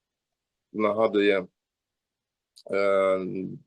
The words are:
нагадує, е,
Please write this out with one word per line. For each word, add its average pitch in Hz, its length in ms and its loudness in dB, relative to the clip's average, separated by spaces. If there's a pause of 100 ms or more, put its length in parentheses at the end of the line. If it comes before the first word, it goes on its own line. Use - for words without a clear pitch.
(720)
нагадує, 101 760 2 (1200)
е, 98 540 0 (420)